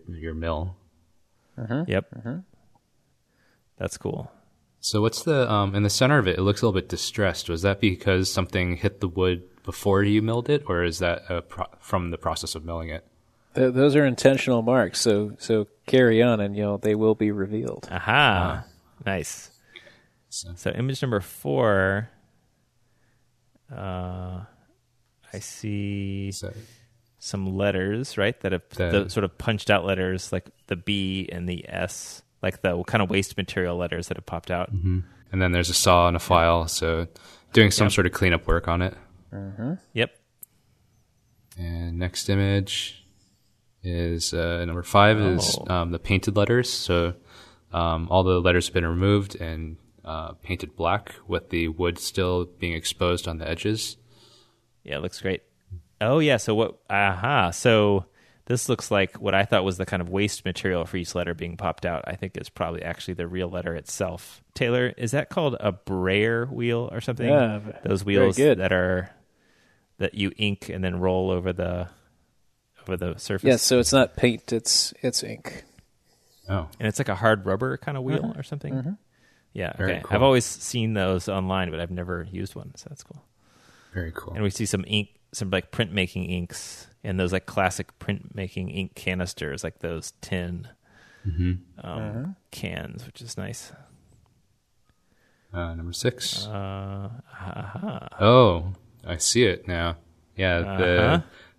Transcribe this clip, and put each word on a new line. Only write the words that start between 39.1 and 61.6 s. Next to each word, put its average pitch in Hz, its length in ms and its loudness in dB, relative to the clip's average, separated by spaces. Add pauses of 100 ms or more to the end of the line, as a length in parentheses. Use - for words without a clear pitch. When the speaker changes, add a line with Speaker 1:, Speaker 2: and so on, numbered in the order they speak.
Speaker 2:
Mm-hmm. 98 400 -8 (180)
Speaker 3:
Yep. - 240 -2 (1400)
Speaker 1:
And 85 400 -6
next 90 320 -4
image 98 720 0 (800)
is, 85 500 -2
uh, 85 320 -2
number 85 180 -6
five 104 360 6
is, 92 400 2 (100)
Speaker 3:
Oh. 90 60 2
Speaker 1:
um, 85 160 0
the 85 80 -4
painted 98 380 0
letters. 117 360 2
So, 85 420 0 (580)
um, 85 380 0
all 92 120 6
the 92 180 4
letters 87 280 4
have - 60 -6
been 87 120 2
removed 98 500 2
and, 80 400 -10 (280)
uh, 80 280 -10 (100)
painted - 340 -8
black 87 400 -2 (100)
with 87 240 -4
the 82 180 0
wood 85 300 -2
still 90 480 -2
being 87 280 -6
exposed 87 540 -2
on 82 100 -6
the 78 100 -8
edges. 107 480 -4 (880)
Speaker 3:
Yeah, 71 120 -8
it 71 60 -6
looks 92 180 -8
great. 95 220 -4 (580)
Oh, 131 200 2
yeah. 147 180 4
So 110 160 0
what? 110 240 0 (100)
Aha. 98 640 4
So 104 560 4 (400)
this 120 220 -2
looks - 220 -2
like 98 300 2
what 101 140 0
I 98 100 4
thought 98 200 2
was 92 120 0
the 95 80 -2
kind 92 160 -4
of 87 80 -6
waste 101 360 -2
material 90 420 -2
for 95 100 -8
each 87 180 -6
letter 87 200 -2
being 85 220 -8
popped - 280 -6